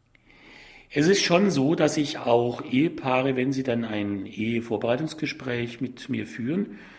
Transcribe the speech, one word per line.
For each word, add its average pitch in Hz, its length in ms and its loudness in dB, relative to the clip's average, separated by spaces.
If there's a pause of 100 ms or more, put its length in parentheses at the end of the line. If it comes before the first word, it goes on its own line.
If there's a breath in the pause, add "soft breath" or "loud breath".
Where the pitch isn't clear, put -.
(920 loud breath)
Es 151 180 2
ist 196 140 4
schon 190 280 4
so, 143 240 2
dass 156 220 2
ich 147 220 -2
auch 120 460 2
Ehepaare, 131 680 2
wenn 131 180 0
sie 131 120 -2
dann 117 200 0
ein 101 420 -4
Ehevorbereitungsgespräch 117 1500 -4
mit - 280 -8
mir 113 180 -4
führen, 143 520 -4 (200 loud breath)